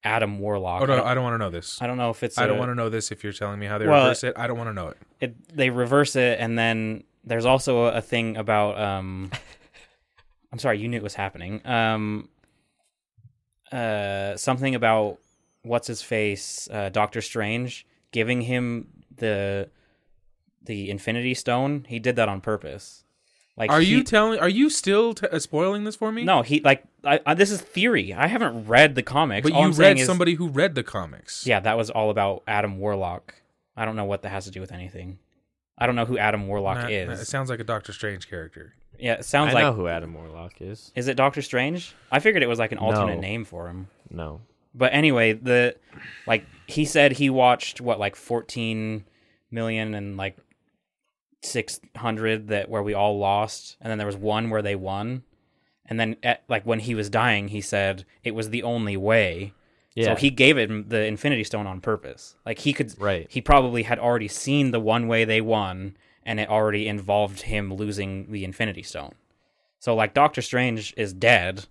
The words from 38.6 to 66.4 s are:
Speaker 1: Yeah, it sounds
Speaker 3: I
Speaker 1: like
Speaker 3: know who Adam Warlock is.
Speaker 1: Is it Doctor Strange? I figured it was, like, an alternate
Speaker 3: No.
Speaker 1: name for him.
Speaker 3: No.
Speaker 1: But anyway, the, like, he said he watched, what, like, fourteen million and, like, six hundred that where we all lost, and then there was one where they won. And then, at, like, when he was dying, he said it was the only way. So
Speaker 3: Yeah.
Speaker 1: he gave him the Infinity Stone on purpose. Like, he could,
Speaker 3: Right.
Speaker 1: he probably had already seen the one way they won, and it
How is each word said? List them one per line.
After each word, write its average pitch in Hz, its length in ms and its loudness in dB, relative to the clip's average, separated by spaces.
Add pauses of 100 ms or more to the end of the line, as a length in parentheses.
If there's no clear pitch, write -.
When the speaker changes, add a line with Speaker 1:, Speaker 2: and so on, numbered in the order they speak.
Speaker 1:
Yeah, 120 180 -2
it - 100 -10
sounds 143 260 2
Speaker 3:
I 131 40 2
Speaker 1:
like 120 80 6
Speaker 3:
know 139 100 4
who 92 140 -2
Adam 82 260 -4
Warlock 82 480 -16
is. 98 340 -16
Speaker 1:
Is 127 120 -4
it 127 100 -2
Doctor 139 240 2
Strange? 143 520 -4 (180)
I 135 80 4
figured 190 240 4
it 120 60 2
was, 117 100 0
like, 110 120 0
an 113 60 -8
alternate 107 380 2
Speaker 3:
No. 85 60 -6
Speaker 1:
name 104 240 -6
for 85 220 -14
him. 92 200 -12 (220)
Speaker 3:
No. 80 320 -10 (320)
Speaker 1:
But 127 200 0
anyway, 131 400 4
the, 123 420 2 (500)
like, 113 200 0 (220)
he 151 180 -2
said 143 280 6
he 135 160 2
watched, 127 520 4
what, 117 180 0
like, 101 160 -2
fourteen 110 880 -6 (460)
million 113 440 -4
and, 101 240 -8
like, 98 200 -6 (1080)
six - 360 -6 (180)
hundred 110 520 -4
that 101 200 -2
where 104 140 -2
we 104 100 -2
all 101 240 2
lost, 101 640 -2
and 113 80 -10
then 110 80 -4
there 104 100 -4
was 101 100 -4
one 107 340 -2
where 107 100 0
they 101 140 -2
won. 101 480 -6 (600)
And 113 140 -6
then, 113 220 -2
at, 120 260 -2
like, 107 180 -2
when 113 160 0
he 117 120 -6
was 104 160 -4
dying, 107 380 2
he 104 140 -6
said 98 440 -2 (180)
it 110 120 -6
was 107 160 -6
the 117 100 -4
only 113 340 -2
way. 98 580 2 (420)
So 113 60 -2
Speaker 3:
Yeah. 107 140 4
Speaker 1:
he 143 140 4
gave 131 280 6
him 107 300 -2
the 110 180 0
Infinity 110 380 -2
Stone 104 240 -4
on 95 140 -10
purpose. 78 540 -6 (100)
Like, 113 140 -8
he 143 120 0
could, 113 280 -4
Speaker 3:
Right. 95 300 -2
Speaker 1:
he 127 120 -6
probably 127 420 4
had 117 160 -2
already 117 300 0
seen 139 420 0
the 117 80 0
one 113 300 0
way 113 160 4
they 110 160 2
won, 98 560 -2 (260)
and 113 160 -4
it 107 80 -2